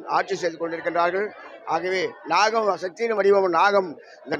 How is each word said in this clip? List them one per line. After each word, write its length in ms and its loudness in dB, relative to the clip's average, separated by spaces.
ஆட்சி 260 0
செய்து 180 -4
கொண்டிருக்கின்றார்கள். 680 -2
ஆகவே 260 -2
நாகம் 360 2
சக்தியின் 360 -4
வடிவம் 280 4
நாகம். 300 4
இந்த 140 -6